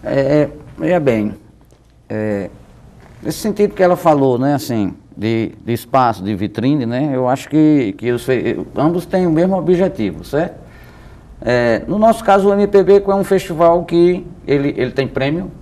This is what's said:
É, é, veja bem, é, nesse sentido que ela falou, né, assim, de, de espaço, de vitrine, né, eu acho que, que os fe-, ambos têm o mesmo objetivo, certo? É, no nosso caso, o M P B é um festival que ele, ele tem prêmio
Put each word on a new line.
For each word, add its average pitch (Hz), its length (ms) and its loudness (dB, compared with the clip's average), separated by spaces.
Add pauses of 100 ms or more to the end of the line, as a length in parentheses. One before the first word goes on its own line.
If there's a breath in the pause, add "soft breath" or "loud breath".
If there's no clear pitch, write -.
É, 135 160 -2
é, 147 320 2 (280)
veja 165 200 0
bem, 110 360 0 (720)
é, 104 400 -4 (760)
nesse - 160 -8
sentido 208 360 -2
que 190 80 0
ela 180 140 4
falou, 139 420 2
né, 139 160 0
assim, 113 400 -2 (220)
de, 113 360 -2 (100)
de 113 100 -4
espaço, 117 500 0
de 104 120 -4
vitrine, 113 520 -2
né, 131 260 -4
eu 127 160 -2
acho 131 200 -4
que, 147 500 2
que 117 120 -4
os 120 140 -4
fe-, 117 400 -2 (120)
ambos 170 280 0
têm 185 220 -2
o 170 40 2
mesmo 180 260 0
objetivo, 156 680 -2
certo? 160 300 -4 (880 loud breath)
É, 120 440 0
no 202 120 -2
nosso 220 260 2
caso, 196 240 4
o 202 60 4
M 202 120 2
P 202 160 4
B 196 240 6
é 196 80 0
um 196 100 0
festival 170 600 2
que 170 420 2 (200)
ele, 143 300 0
ele 120 160 -2
tem 131 160 -2
prêmio 156 420 -4 (120)